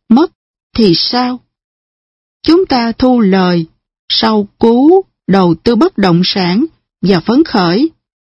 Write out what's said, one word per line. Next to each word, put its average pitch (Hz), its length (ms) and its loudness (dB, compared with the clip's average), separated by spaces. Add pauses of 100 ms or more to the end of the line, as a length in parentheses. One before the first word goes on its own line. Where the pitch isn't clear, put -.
mất 277 220 2 (440)
thì 208 200 2
sao? 247 440 -6 (1040)
Chúng 349 220 2
ta 233 260 -2
thu 254 280 0
lời 185 460 0 (440)
sau 214 380 -2 (100)
cú 277 480 2 (220)
đầu 185 360 2
tư 233 120 0
bất 311 220 0
động 175 260 0
sản 190 420 -2 (360)
và 180 180 0
phấn 247 240 0
khởi. 208 480 -2 (320)